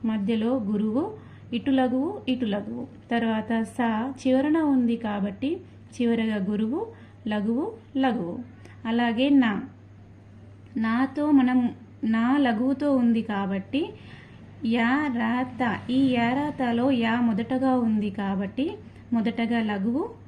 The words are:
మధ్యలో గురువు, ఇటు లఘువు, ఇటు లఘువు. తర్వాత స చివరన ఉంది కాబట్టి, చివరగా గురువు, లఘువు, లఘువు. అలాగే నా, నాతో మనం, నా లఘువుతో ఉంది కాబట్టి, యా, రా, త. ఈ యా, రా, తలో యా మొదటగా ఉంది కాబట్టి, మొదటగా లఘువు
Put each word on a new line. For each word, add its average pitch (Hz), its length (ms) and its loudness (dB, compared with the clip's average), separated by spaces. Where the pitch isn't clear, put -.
మధ్యలో 220 520 0
గురువు, 214 600 -2
ఇటు 254 180 -2
లఘువు, 262 580 0
ఇటు 254 160 0
లఘువు. 214 420 -4
తర్వాత 226 520 0
స 220 140 -8
చివరన 277 360 4
ఉంది 254 380 2
కాబట్టి, 214 680 -4
చివరగా 226 420 0
గురువు, 220 520 -2
లఘువు, 233 460 0
లఘువు. 208 420 0
అలాగే 233 440 2
నా, 240 320 6
నాతో 262 540 0
మనం, 254 440 4
నా 233 340 2
లఘువుతో 269 580 2
ఉంది 233 260 4
కాబట్టి, 202 720 -2
యా, 240 500 2
రా, 233 300 0
త. 220 180 -2
ఈ 262 220 4
యా, 240 220 2
రా, 294 160 0
తలో 254 420 0
యా 233 300 2
మొదటగా 254 560 2
ఉంది 214 320 0
కాబట్టి, 202 680 -4
మొదటగా 233 480 0
లఘువు 226 480 -2